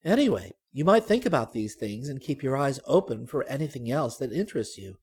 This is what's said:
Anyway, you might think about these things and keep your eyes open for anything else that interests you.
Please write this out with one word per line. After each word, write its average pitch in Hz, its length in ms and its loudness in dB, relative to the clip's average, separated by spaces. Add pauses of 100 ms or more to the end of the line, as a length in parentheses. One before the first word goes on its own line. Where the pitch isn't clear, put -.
Anyway, 170 500 2 (160)
you 139 140 -4
might 214 200 6
think 208 220 2
about 135 260 0
these 107 220 -4
things 113 340 -6
and 135 120 -8
keep - 220 -6
your 135 140 0
eyes 139 300 0
open 131 400 0
for 139 180 -2
anything 139 460 -6
else 147 260 0
that 123 160 -4
interests 147 460 -4
you. 98 240 -14